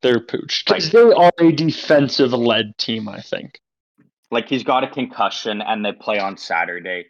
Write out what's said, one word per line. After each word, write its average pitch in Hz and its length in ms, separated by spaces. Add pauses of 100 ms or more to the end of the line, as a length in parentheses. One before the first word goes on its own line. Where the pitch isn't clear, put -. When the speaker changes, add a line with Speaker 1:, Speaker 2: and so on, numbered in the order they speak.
Speaker 1:
they're 120 180
pooched. - 460
'Cause 160 260
Speaker 2:
Like - 20
Speaker 1:
they 233 200
are 175 260
a 165 120
defensive-led 127 1300
team, 110 280
I 98 140
think. - 400 (680)
Speaker 2:
Like, 117 200
he's 127 140
got 131 200
a 131 60
concussion, 107 720
and 104 240
they 101 80
play 104 260
on 98 160
Saturday. 87 760